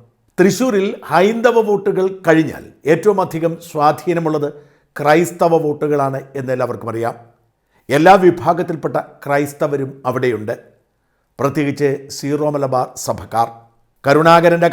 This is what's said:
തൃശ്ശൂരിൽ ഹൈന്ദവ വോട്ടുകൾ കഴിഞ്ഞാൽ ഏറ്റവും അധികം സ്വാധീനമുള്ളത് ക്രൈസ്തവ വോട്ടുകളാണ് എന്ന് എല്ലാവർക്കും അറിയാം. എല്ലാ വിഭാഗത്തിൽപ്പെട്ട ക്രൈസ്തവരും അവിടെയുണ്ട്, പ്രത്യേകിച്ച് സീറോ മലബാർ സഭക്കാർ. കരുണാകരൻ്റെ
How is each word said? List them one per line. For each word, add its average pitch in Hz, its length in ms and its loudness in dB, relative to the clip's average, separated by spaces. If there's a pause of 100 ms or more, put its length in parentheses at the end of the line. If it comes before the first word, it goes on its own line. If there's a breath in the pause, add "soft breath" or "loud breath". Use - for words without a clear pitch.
(400)
തൃശ്ശൂരിൽ 196 460 2 (220)
ഹൈന്ദവ 226 500 2 (100)
വോട്ടുകൾ 196 380 0 (200)
കഴിഞ്ഞാൽ 160 360 2 (300)
ഏറ്റവും 190 320 2
അധികം 165 300 -4 (160)
സ്വാധീനമുള്ളത് 151 760 0 (540 soft breath)
ക്രൈസ്തവ 165 540 2 (100)
വോട്ടുകളാണ് 147 560 -2 (200)
എന്ന് 127 140 -6
എല്ലാവർക്കും 120 380 -6
അറിയാം. 113 240 -6 (800)
എല്ലാ 165 180 6 (120)
വിഭാഗത്തിൽപ്പെട്ട 165 720 0 (260)
ക്രൈസ്തവരും 143 680 -4 (200)
അവിടെയുണ്ട്, 117 440 -4 (840)
പ്രത്യേകിച്ച് 143 500 -2 (280)
സീറോ 147 380 -4
മലബാർ 131 300 -2 (200)
സഭക്കാർ. 113 420 -4 (580)
കരുണാകരൻ്റെ 165 680 4